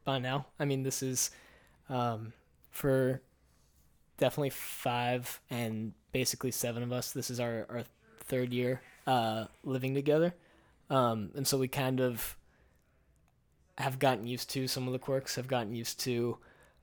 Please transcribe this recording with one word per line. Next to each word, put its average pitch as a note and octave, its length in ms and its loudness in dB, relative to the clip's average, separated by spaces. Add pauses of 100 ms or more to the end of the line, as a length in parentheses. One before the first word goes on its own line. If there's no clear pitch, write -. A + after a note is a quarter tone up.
by C3+ 140 0
now. C3 260 -2 (140)
I D3+ 60 0
mean, C3+ 180 2
this C3 180 -2
is, C3 300 0 (580)
um, A#2 440 -2 (360)
for C3 520 2 (960)
definitely C#3 340 2
five B2 960 -2
and A2+ 420 -2 (200)
basically B2+ 400 0
seven A#2+ 320 -2
of A#2+ 100 -2
us, B2 180 -2
this B2 180 -4
is A#2+ 100 -4
our, A#2 300 -2
our A#2 140 -6 (380)
third B2+ 320 -2
year, B2 280 0 (240)
uh, A2+ 400 2 (180)
living C3 300 -2
together. D3 400 4 (560)
Um, A#2 460 4
and C#3 120 -4
so C#3 100 2
we C3 100 2
kind C3 320 0
of B2 380 0 (1400)
have C3 220 -2
gotten B2+ 280 4
used B2 240 -6
to C3 160 -2
some B2+ 200 -2
of B2+ 60 -2
the B2+ 60 -2
quirks, C3+ 360 -2
have B2+ 120 -4
gotten A#2+ 260 0
used A#2 280 -6
to, A#2+ 360 0 (460)